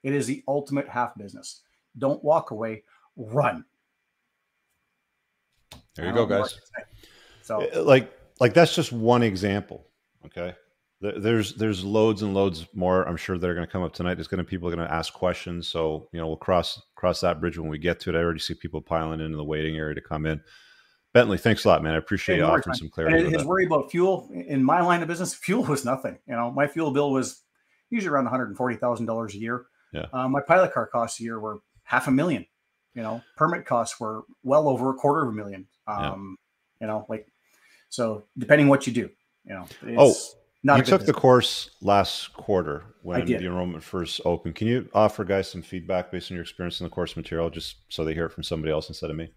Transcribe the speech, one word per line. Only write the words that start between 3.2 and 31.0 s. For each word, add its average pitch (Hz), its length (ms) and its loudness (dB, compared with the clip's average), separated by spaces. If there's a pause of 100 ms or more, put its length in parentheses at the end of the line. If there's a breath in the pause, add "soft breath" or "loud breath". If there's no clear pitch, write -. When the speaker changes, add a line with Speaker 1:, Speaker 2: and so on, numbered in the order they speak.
Speaker 2:
There 80 100 -8
you 92 60 -2
Speaker 1:
I - 20 -4
Speaker 2:
go, 117 80 4
Speaker 1:
don't 101 80 2
know 98 80 2
Speaker 2:
guys. 101 40 2
Speaker 1:
what - 80 -2
to - 160 -16
say. - 420 -18 (360 soft breath)
So 110 260 -4 (120)
Speaker 2:
Uh, - 20 0
like, 135 280 8 (280)
like, 123 140 6
that's 170 220 8
just 156 160 -2
one 120 320 4
example, 101 600 -2 (400)
okay? 90 300 -8 (460)
There, 101 180 -6
there's, 107 360 2
there's 104 280 -2
loads 107 380 4
and 101 120 -2
loads 95 400 0
more, 92 340 2
I'm 85 100 -4
sure, 92 200 -6
that 87 120 -2
are 87 40 -2
gonna 85 140 -4
come 92 160 -6
up 80 100 -6
tonight. 90 220 -2
There's 82 120 -12
gonna, 90 160 -4
people 87 240 -6
are 85 80 -2
gonna 85 120 -4
ask 80 260 -4
questions. 87 540 -4
So, 78 460 -4
you 85 60 -8
know, 80 80 -4
we'll 80 100 -6
cross, - 440 0 (140)
cross - 260 0
that 85 200 0
bridge 87 160 -2
when 78 120 -6
we 76 80 -6
get 82 240 -2
to 92 100 -4
it. 80 40 -2
I 82 40 2
already 85 200 0
see - 140 -6
people 80 280 -10
piling 80 380 -4
into 78 160 -6
the 76 80 -8
waiting 78 340 -4
area 78 180 -6
to 73 60 -10
come 78 240 -6
in. 78 160 -2 (720 soft breath)
Bentley, 113 240 6
thanks - 280 2
a - 20 8
lot, 80 160 6
man. 80 100 0
I 80 40 2
appreciate 90 380 -2
Speaker 1:
Hey, 80 40 2
Speaker 2:
you 76 60 4
Speaker 1:
no 78 60 4
worries, 80 100 4
Speaker 2:
offering - 100 -6
Speaker 1:
man. - 80 -2
Speaker 2:
some 78 100 -12
clarity 160 280 0
Speaker 1:
And 170 100 4
Speaker 2:
on 160 60 0
Speaker 1:
his 151 80 0
Speaker 2:
that. 135 60 -2
Speaker 1:
worry 185 180 2
about 156 260 0
fuel 180 400 0
in 135 320 -2
my 160 180 4
line 175 200 2
of 160 80 -6
business, 170 240 -4
fuel 202 300 -2
was 143 200 -2
nothing. 123 340 -4 (100)
You 123 80 -8
know, 120 160 -2
my 139 160 0
fuel 156 240 -2
bill 143 200 2
was 131 300 -2 (480)
usually 196 240 -2
around 131 140 2
a - 20 -2
hundred 127 180 -2
and 98 80 -12
forty 123 220 -2
thousand 117 300 -2
dollars 113 260 -6
a 101 40 -14
year. 117 280 -6 (260)
Speaker 2:
Yeah. 76 220 -8
Speaker 1:
Uh, 127 160 -2
my 139 100 0
pilot 170 340 4
car 113 140 -2
costs 117 320 -4